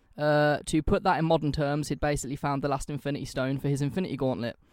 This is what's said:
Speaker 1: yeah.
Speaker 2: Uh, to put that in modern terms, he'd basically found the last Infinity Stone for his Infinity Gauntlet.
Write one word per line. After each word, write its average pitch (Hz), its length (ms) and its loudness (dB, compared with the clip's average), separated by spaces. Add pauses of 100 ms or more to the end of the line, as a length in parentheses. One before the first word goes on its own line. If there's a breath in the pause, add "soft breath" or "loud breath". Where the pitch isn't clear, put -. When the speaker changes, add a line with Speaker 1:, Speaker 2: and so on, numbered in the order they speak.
(180)
Speaker 1:
yeah. 147 60 -2
Speaker 2:
Uh, 147 420 4
to 156 160 2
put 196 220 2
that 175 160 2
in 160 60 2
modern 151 260 4
terms, 147 380 -2
he'd 143 100 -4
basically 143 360 -2
found 143 280 -2
the 147 40 0
last 135 220 -2
Infinity 143 360 -4
Stone 135 340 -2
for 139 100 -2
his 143 120 0
Infinity 143 360 -2
Gauntlet. 120 400 -2 (160 soft breath)